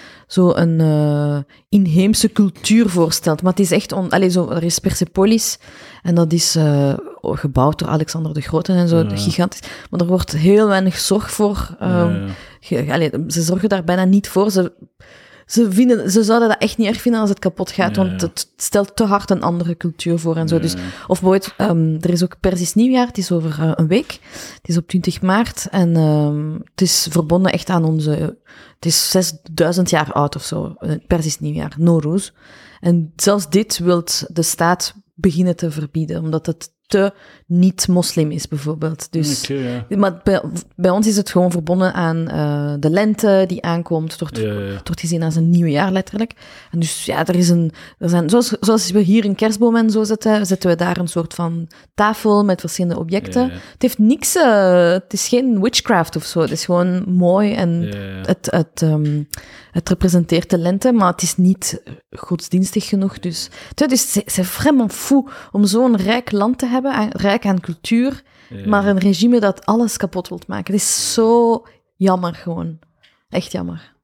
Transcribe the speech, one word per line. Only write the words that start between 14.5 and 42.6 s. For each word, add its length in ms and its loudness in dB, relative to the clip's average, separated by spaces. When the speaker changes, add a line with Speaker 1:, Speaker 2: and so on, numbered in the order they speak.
Speaker 1:
Ze, 200 0
ze 260 2
vinden, 400 2
ze 120 4
zouden 260 4
dat 120 0
echt 160 -2
niet 100 2
erg 140 -4
vinden 200 0
als 80 2
het 100 -2
kapot 320 -4
gaat, 240 -2
Speaker 2:
Ja, 120 2
Speaker 1:
want 140 -6
Speaker 2:
ja. 60 -2
Speaker 1:
het 300 -10
stelt 380 -2
te 80 2
hard 280 0
een 100 0
andere 360 -2
cultuur 420 -2
voor 160 -2
en 120 -2
zo. 80 0
Speaker 2:
Ja, 60 2
Speaker 1:
Dus, 120 -2
Speaker 2:
ja. 60 -8
Speaker 1:
of 140 0
bijvoorbeeld, 360 2
ehm, 440 2
er 80 0
is 140 2
ook 160 -6
Persisch 340 -2
Nieuwjaar, 340 2
het 100 -10
is 140 -4
over, 280 -2
eh, 160 0
een 120 0
week. 320 -2
Het 140 -18
is 80 0
op 100 -4
twintig 340 -2
maart 500 -2
en, 240 2
ehm, 560 0
het 100 -4
is 300 0
verbonden 400 2
echt 180 -4
aan 140 2
onze, 280 0
het 100 -12
is 260 0
zesduizend 800 0
jaar 220 0
oud 240 0
of 80 -10
zo, 360 -8
eh, 120 -6
Persisch 320 -2
Nieuwjaar, 380 -6
Nowruz. 520 0
En 360 0
zelfs 340 0
dit 300 0
wilt 440 -2
de 80 -2
staat 520 -2
beginnen 400 0
te 160 -4
verbieden, 520 -6
omdat 220 -4
het 280 -8
te 260 2
niet-moslim 840 2
is, 160 -8
bijvoorbeeld. 640 -6
Dus, 320 -2
Speaker 2:
Oké, 460 -6
ja. 80 -2
Speaker 1:
maar 260 0
bij, 180 2
bij 140 2
ons 180 2
is 100 2
het 120 -2
gewoon 220 2
verbonden 420 0
aan, 340 -2
eh, 520 -2